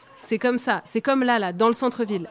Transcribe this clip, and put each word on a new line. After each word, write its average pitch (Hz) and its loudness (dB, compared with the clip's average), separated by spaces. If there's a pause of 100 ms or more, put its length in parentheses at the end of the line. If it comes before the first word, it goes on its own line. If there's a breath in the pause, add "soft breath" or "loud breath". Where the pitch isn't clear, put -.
(240 loud breath)
C'est 220 -2
comme 247 2
ça, 220 -2
c'est 226 -4
comme 269 2
là, 247 4
là, 185 -2
dans 214 4
le 233 4
centre-ville. 214 -2